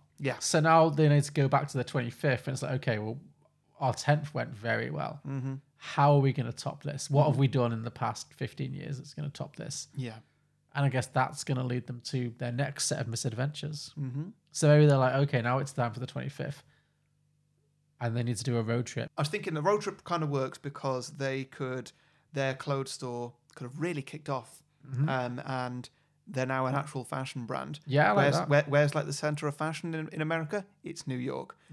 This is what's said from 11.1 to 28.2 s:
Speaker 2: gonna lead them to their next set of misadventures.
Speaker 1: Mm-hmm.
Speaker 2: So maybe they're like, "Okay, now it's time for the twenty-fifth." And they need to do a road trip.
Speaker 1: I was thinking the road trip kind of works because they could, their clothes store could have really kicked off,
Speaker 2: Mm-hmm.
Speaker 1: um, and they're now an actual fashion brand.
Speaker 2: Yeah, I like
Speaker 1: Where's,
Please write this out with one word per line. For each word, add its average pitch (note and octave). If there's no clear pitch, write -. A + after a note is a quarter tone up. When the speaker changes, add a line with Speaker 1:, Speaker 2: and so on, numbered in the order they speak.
Speaker 2:
gonna B2+
lead B2
them A#2+
to B2
their B2
next C3+
set -
of G#2+
misadventures. C3+
Speaker 1:
Mm-hmm. C#3+
Speaker 2:
So -
maybe D3+
they're C#3
like, B2+
"Okay, A#2+
now B2
it's C#3+
time A#2+
for A2
the B2+
twenty-fifth." -
And A#2
they A#2+
need A#2
to A2+
do A#2+
a A#2
road A#2
trip. -
Speaker 1:
I -
was D3+
thinking F#3+
the D3+
road G#3
trip -
kind E3+
of D3
works C3
because C3
they C3+
could, C3
their C3+
clothes C3+
store A#2+
could -
have B2+
really D3+
kicked D3
off, C3
Speaker 2:
Mm-hmm. C3+
Speaker 1:
um, B2+
and B2
they're B2+
now C3
an C3
actual C#3+
fashion C3
brand. C3
Speaker 2:
Yeah, D3
I -
like G3+
Speaker 1:
Where's, C#3+